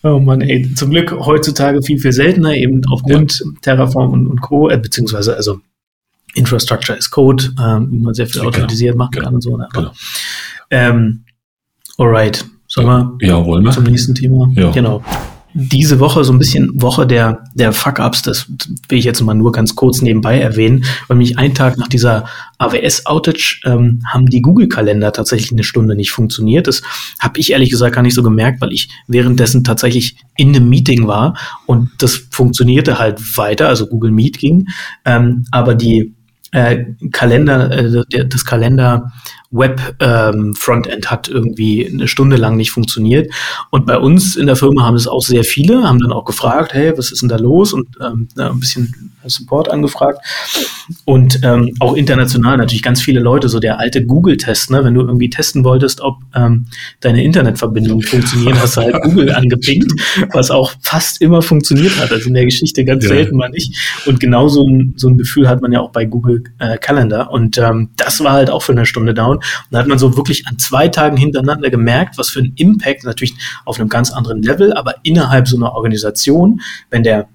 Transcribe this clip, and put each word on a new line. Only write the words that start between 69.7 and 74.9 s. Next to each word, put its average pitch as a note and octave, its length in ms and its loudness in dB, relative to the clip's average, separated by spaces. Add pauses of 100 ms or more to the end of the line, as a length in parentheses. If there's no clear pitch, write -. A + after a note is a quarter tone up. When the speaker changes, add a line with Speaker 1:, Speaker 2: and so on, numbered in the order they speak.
Speaker 1:
da A#2+ 80 0
hat C3 80 0
man C#3 120 2
so B2+ 160 4
wirklich - 320 -4
an A#2+ 100 -8
zwei D3 300 0
Tagen D3+ 300 0
hintereinander C#3 520 0
gemerkt, A#2+ 480 0
was B2+ 120 -4
für C#3 100 -8
ein C3 160 -2
Impact, D#3+ 480 0
natürlich A#2+ 300 -6 (320)
auf A#2 120 -10
einem A2 120 -2
ganz A#2+ 220 0
anderen A2+ 300 -6
Level, E3 300 2
aber B2+ 320 -6